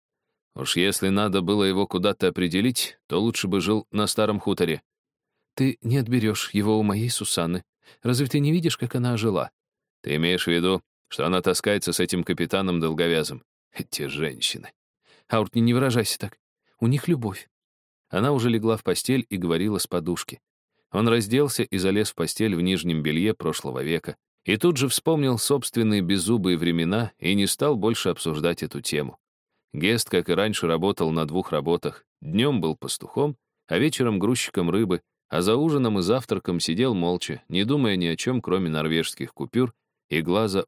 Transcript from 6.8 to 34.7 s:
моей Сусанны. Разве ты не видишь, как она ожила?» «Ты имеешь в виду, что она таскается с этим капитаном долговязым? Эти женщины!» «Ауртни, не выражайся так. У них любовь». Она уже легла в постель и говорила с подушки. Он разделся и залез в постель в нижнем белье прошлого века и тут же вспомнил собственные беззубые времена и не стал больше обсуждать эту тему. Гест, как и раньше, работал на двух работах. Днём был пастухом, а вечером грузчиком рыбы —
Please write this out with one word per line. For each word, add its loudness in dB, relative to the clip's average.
моей 0
Сусанны. -2
Разве 2
ты 0
не 2
видишь, 0
как -4
она 0
ожила?» 0
«Ты -2
имеешь 2
в 2
виду, 2
что -4
она 2
таскается 0
с -2
этим 0
капитаном 0
долговязым? 0
Эти -8
женщины!» -6
«Ауртни, 0
не 4
выражайся 2
так. -10
У 2
них 0
любовь». -2
Она 2
уже 2
легла 2
в -18
постель 0
и -4
говорила 0
с -4
подушки. -4
Он 2
разделся 2
и -2
залез 2
в -16
постель -2
в 0
нижнем 0
белье 0
прошлого -6
века -4
и 2
тут 2
же 0
вспомнил 0
собственные 0
беззубые 2
времена 0
и 0
не 2
стал 0
больше 0
обсуждать -2
эту -8
тему. -4
Гест, 0
как 2
и 0
раньше, 0
работал 0
на 0
двух -4
работах. -2
Днём 0
был -2
пастухом, -4
а 0
вечером 0
грузчиком 0
рыбы — 0